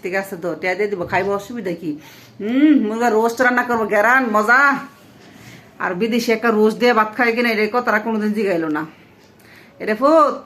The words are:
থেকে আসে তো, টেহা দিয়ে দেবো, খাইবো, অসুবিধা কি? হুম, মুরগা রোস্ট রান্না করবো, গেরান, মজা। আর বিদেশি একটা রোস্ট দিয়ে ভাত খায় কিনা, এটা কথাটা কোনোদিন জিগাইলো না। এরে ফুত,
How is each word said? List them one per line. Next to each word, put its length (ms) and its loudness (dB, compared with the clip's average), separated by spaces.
থেকে 160 -4
আসে 180 -8
তো, 180 -6
টেহা 200 -4
দিয়ে 140 -2
দেবো, 180 -6
খাইবো, 260 -2
অসুবিধা 400 -6
কি? 260 -8
হুম, 460 2
মুরগা 240 0
রোস্ট 300 0
রান্না 220 2
করবো, 240 -2
গেরান, 460 2
মজা। 420 4
আর 160 -4
বিদেশি 380 0
একটা 180 0
রোস্ট 280 2
দিয়ে 140 4
ভাত 240 0
খায় 160 0
কিনা, 160 0
এটা 320 0
কথাটা 180 0
কোনোদিন 340 -4
জিগাইলো 360 -2
না। 180 -4
এরে 160 -4
ফুত, 400 4